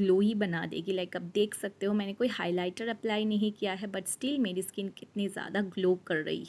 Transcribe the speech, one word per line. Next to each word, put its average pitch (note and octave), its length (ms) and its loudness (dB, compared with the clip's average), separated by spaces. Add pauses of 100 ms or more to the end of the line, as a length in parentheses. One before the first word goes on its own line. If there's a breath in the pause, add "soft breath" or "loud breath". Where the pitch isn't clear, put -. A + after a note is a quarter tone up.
glowy G3+ 340 6
बना F3 320 0
देगी। E3 260 -4
Like F3+ 240 -4
आप F3+ 60 -4
देख G#3 320 0
सकते G3 320 -4
हो, G#3 80 2
मैंने G3+ 180 0
कोई A#3+ 160 2
हाइलाइटर F3+ 600 -2
अप्लाई G#3+ 360 0
नहीं G#3+ 280 2
किया G3+ 200 -2
है, F#3+ 160 -6
but G3 160 -6
still C#4 340 -2
मेरी F#3+ 240 2
स्किन G3 260 -4
कितनी - 400 -4
ज़्यादा G3 320 -2
ग्लो F#3 340 2
कर F3+ 220 -2
रही D#3 320 -2